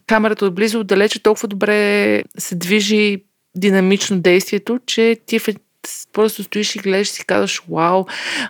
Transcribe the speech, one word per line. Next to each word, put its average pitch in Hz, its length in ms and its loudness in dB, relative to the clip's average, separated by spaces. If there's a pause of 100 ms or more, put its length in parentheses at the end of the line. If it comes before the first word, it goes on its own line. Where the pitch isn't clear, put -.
Камерата 214 400 2
отблизо, 208 340 0
отдалече 202 380 2
толкова 214 300 2
добре 208 760 0 (160)
се - 160 -8
движи 202 680 0 (340)
динамично 190 600 2
действието, 190 680 2
че 226 300 2 (100)
ти 226 120 -2
в-, 208 180 -4 (560)
просто 214 300 0
стоиш 208 320 -4
и 208 40 -10
гледаш 196 300 -2
и - 40 -10
си - 140 -14
казваш: 196 420 0
"Уау!" 170 360 2 (460)